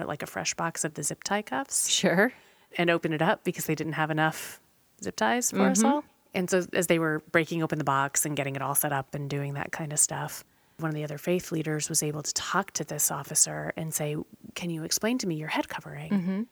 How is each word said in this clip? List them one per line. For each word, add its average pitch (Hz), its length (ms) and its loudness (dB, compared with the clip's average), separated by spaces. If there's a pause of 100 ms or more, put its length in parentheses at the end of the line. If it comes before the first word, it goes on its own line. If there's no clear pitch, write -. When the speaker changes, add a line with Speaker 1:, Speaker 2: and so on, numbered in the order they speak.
Speaker 1:
like, - 160 -6
a - 40 -6
fresh - 280 -4
box 165 300 -2
of 156 100 -4
the 151 80 -6
zip - 200 -6
tie 208 200 0
cuffs. - 460 -2
Speaker 2:
Sure. 190 440 4 (460)
Speaker 1:
And 170 120 4
open 165 220 2
it 151 100 2
up 196 220 2
because 165 220 -2
they 160 80 0
didn't 151 200 -2
have 156 160 0
enough 156 500 2 (420)
zip 190 140 -6
ties 233 340 2
for 196 180 4
us 190 100 4
Speaker 2:
Mm-hmm. 226 100 6
Speaker 1:
all. 294 160 2 (300)
And 185 140 0
so 180 240 2
as 175 140 2
they 170 120 6
were 156 320 2
breaking 165 320 2
open 156 160 0
the 147 60 -2
box 139 400 2
and 151 120 -2
getting 139 200 -2
it 135 60 -6
all 139 120 -2
set 147 180 0
up 135 220 -2
and 143 140 -6
doing 143 260 -4
that - 180 -6
kind 151 200 -4
of 151 60 -2
stuff, 147 460 -2 (340)
one 160 120 -2
of 151 40 -2
the 151 100 -4
other 147 140 -6
faith 180 340 0
leaders 151 360 -2
was 165 140 2
able 151 200 -2
to - 120 -4
talk - 380 -2
to 160 120 -4
this 151 260 0
officer 151 680 0
and 160 180 -4
say, 151 220 -2 (380)
"Can 175 160 -6
you 160 140 -4
explain 226 340 0
to 214 80 -4
me 165 100 0
your 151 120 -6
head 277 200 -2
covering?" 151 420 -10
Speaker 2:
Mm-hmm. 190 420 0